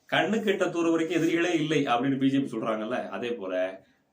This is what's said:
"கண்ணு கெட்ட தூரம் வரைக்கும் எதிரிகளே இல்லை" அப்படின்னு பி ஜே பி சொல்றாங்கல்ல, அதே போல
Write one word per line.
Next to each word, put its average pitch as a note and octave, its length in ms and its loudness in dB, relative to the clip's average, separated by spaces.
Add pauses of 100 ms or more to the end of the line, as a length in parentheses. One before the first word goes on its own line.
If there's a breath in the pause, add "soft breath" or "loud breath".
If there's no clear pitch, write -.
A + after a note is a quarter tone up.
(120)
"கண்ணு F#3+ 300 2
கெட்ட F3+ 280 0
தூரம் E3+ 220 0
வரைக்கும் E3 300 2
எதிரிகளே E3+ 320 2
இல்லை" D3+ 320 2
அப்படின்னு C3 320 2
பி C3+ 120 4
ஜே C#3 100 2
பி A2+ 180 -4
சொல்றாங்கல்ல, A2 520 -4
அதே A#2 220 -6
போல F#2 520 -4 (280 soft breath)